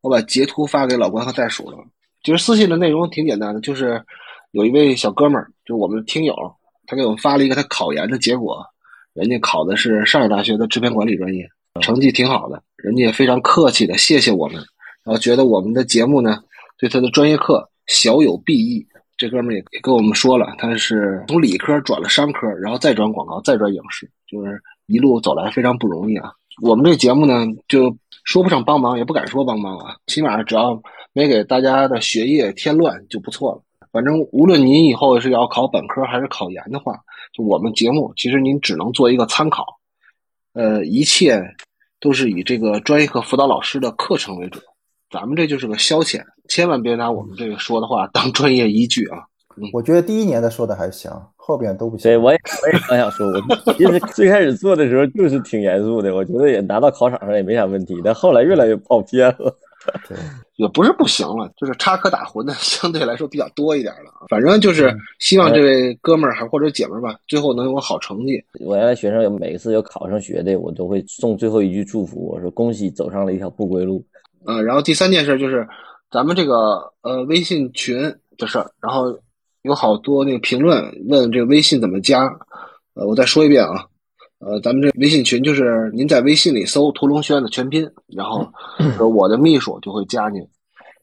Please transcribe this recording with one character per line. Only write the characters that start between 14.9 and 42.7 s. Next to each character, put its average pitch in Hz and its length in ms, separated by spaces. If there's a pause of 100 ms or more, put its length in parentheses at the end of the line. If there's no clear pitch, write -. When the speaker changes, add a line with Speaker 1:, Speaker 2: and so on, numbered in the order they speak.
Speaker 1:
然 110 100
后 113 60
觉 120 160
得 131 100
我 104 160
们 104 100
的 127 120
节 117 200
目 139 160
呢， 110 200 (400)
对 123 100
他 131 100
的 123 120
专 147 180
业 151 80
课 - 320 (160)
小 127 380
有 101 200
裨 165 100
益。 117 300 (340)
这 117 120
哥 123 140
们 120 100
儿 - 0
也 95 100 (200)
跟 131 100
我 117 80
们 107 140
说 127 200
了， 110 120 (100)
他 117 180
是 104 520
从 165 120
理 107 180
科 147 240
转 90 200
了 90 80
商 147 220
科， 117 160 (120)
然 104 140
后 123 60
再 151 120
转 107 220
广 - 140
告， 85 140
再 139 140
转 104 160
影 90 80 (120)
视， - 180 (180)
就 104 160
是 101 160 (280)
一 110 100
路 123 240
走 73 140
来 85 160
非 - 100
常 123 160
不 117 100
容 92 240
易 104 60
啊。 - 140 (300)
我 113 140
们 123 80
这 165 120
节 123 180
目 151 120
呢， 120 200 (220)
就 127 280 (300)
说 185 160
不 180 80
上 127 160
帮 147 160
忙， 123 160
也 120 80
不 160 80
敢 - 140
说 135 180
帮 113 120
忙 95 200
啊， - 180 (120)
起 - 140
码 113 220
只 113 100
要 113 280 (320)
没 143 160
给 110 160
大 131 160
家 135 260
的 120 140
学 113 260
业 135 260
添 151 220
乱 156 340
就 - 80
不 - 140
错 123 220
了。 - 80 (280)
反 117 140
正 151 160 (140)
无 143 120
论 160 200
您 143 180
以 143 100
后 131 240
是 127 140
要 120 160
考 123 180
本 107 220
科 135 160
还 123 160
是 135 80
考 92 240
研 87 180
的 131 80
话， 123 160 (400)
就 - 80
我 101 160
们 107 160
节 117 180
目， 143 260
其 123 120
实 135 120
您 139 180
只 104 160
能 92 160
做 123 180
一 127 60
个 120 120
参 151 220
考。 - 160 (840)
呃， 107 320
一 110 220
切 123 360 (600)
都 147 100
是 131 180
以 92 140
这 123 140
个 107 240